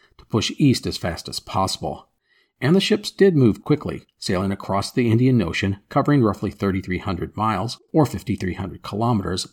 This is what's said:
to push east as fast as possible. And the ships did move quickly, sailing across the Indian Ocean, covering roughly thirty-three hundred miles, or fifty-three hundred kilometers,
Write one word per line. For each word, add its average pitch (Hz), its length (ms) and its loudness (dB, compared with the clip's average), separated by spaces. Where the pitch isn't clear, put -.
to - 60 -20
push - 340 -2
east 135 260 4
as 87 100 -4
fast - 320 -8
as - 120 -10
possible. - 680 -6
And 147 140 4
the 196 40 4
ships 202 300 -2
did 190 260 4
move 123 280 4
quickly, 113 400 -2
sailing 98 320 -2
across 98 400 -4
the 120 180 0
Indian 120 320 4
Ocean, 98 380 -2
covering 143 320 4
roughly 101 300 0
thirty-three 92 480 -2
hundred 82 360 -6
miles, 107 460 -4
or 156 140 4
fifty-three 95 480 -6
hundred 95 300 -10
kilometers, 101 680 -2